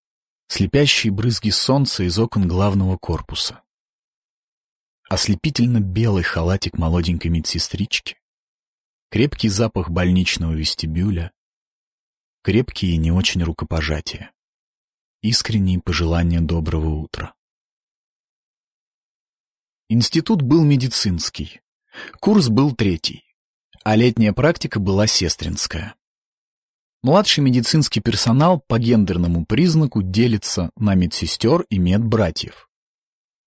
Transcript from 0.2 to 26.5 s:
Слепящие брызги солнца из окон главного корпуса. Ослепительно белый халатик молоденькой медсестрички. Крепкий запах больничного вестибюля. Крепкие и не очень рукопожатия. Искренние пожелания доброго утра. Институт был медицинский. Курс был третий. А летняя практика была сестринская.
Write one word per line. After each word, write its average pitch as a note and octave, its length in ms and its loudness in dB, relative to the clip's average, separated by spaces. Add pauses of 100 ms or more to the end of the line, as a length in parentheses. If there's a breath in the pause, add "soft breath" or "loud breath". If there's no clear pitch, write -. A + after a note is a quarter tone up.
Слепящие B2+ 640 0
брызги G#2+ 380 -2
солнца C3+ 520 0
из F2+ 160 0
окон G#2 300 0
главного F#2+ 500 0
корпуса. - 640 -6 (1500)
Ослепительно A#2+ 680 0
белый G2 420 0
халатик F2+ 560 -2
молоденькой E2+ 540 0
медсестрички. - 840 -4 (960)
Крепкий A#2+ 380 0
запах G2 420 -2
больничного F2+ 640 0
вестибюля. E2+ 800 -4 (1120)
Крепкие G2 480 0
и E2 40 2
не D#2+ 140 0
очень F2+ 320 0
рукопожатия. D#2 880 -6 (880)
Искренние G2+ 600 0
пожелания E2+ 600 0
доброго D#2+ 500 -2
утра. - 440 -8 (2500)
Институт D#3 540 2
был D3+ 220 4
медицинский. A#2+ 960 0 (600 loud breath)
Курс G3 280 4
был C3+ 280 2
третий. - 480 -2 (580)
А A2 140 2
летняя A2 360 4
практика C3+ 460 0
была G2+ 300 2
сестринская. E2 880 -4 (1080)